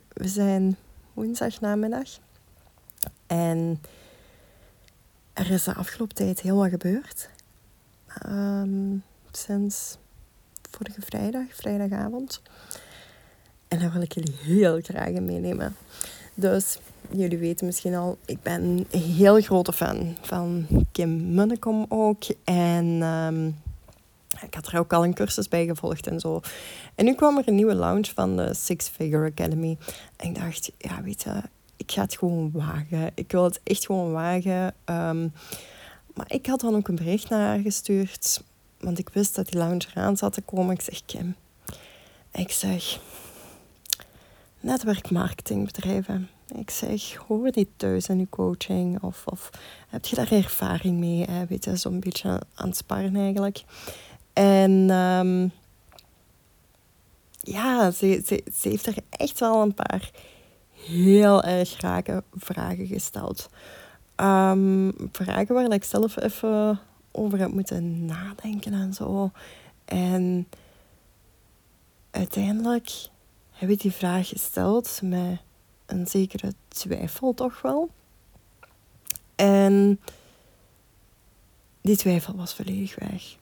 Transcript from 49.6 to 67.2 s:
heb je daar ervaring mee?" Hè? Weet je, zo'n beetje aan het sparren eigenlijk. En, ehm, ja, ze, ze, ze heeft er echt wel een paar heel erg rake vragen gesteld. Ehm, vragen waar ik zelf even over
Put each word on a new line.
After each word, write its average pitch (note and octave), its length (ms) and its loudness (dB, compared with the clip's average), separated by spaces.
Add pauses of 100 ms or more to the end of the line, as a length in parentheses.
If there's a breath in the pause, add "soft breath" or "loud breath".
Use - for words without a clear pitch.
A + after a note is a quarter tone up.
heb A#3 160 -10
je - 100 -4
daar A#3 160 0
ervaring F#3 680 2
mee?" E3+ 260 0
Hè? F3+ 200 -4
Weet F#3 180 -6
je, F#3 120 -2
zo'n F3+ 240 -2
beetje F#3 420 -4 (140)
aan - 120 -6
het F3+ 100 -4
sparren G3 380 -4
eigenlijk. G3 480 0 (760 loud breath)
En, F#3+ 520 8
ehm, F#3 580 4 (1900)
ja, A3 500 2
ze, F#3+ 340 2
ze, - 180 -2 (160)
ze G3+ 100 -2
heeft G#3 180 -2
er G#3+ 80 -4 (140)
echt - 300 -4
wel A3+ 220 4
een G#3+ 120 4
paar - 380 -4 (600 loud breath)
heel G3 720 6
erg F3+ 380 0
rake F#3 420 -2 (120)
vragen F#3 520 -6
gesteld. G3 600 -8 (640 loud breath)
Ehm, F#3+ 760 4 (200)
vragen G3 440 -2
waar B3 160 2
ik G3+ 120 2
zelf G#3 380 0
even G#3+ 580 0 (320)
over G3+ 280 -2